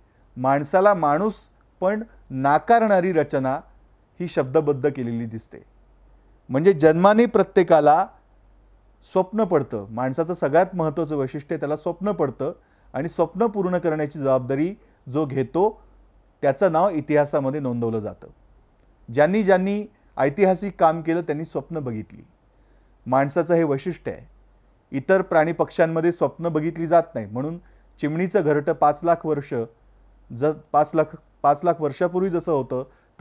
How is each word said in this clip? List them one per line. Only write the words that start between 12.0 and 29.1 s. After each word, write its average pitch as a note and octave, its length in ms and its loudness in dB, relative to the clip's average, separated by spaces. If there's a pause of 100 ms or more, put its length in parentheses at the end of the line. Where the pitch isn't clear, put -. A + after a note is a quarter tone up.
पडतं D3 400 -4 (420)
आणि C#3+ 160 -6
स्वप्न F#3 380 -2
पूर्ण F#3 300 -2
करण्याची D#3 420 -4
जबाबदारी C3+ 560 -2 (340)
जो D3 160 -2
घेतो C3+ 560 -2 (600)
त्याचं D3+ 300 2
नाव F3 180 2
इतिहासामध्ये D3 680 -2
नोंदवलं A#2 400 -4
जातं. G#2 280 -12 (840)
ज्यांनी E3+ 300 4
ज्यांनी G3 420 2 (320)
ऐतिहासिक F#3 640 0
काम E3 220 2
केलं E3 200 -2
त्यांनी D#3+ 240 -6
स्वप्न D#3 340 -8
बघितली, A#2 420 -10 (840)
माणसाचं C#3+ 480 0
हे E3 100 4
वैशिष्ट्य C#3+ 480 -4
आहे. - 160 -14 (640)
इतर F#3 300 2
प्राणी E3+ 300 2
पक्ष्यांमध्ये E3 600 0
स्वप्न E3 380 -2
बघितली E3 380 -4
जात E3 160 4 (120)
नाही, A2 100 -8
म्हणून C3+ 320 -8 (420)
चिमणीचं F3 420 -2
घरटं D3+ 320 0
पाच D3 300 0
लाख E3+ 220 0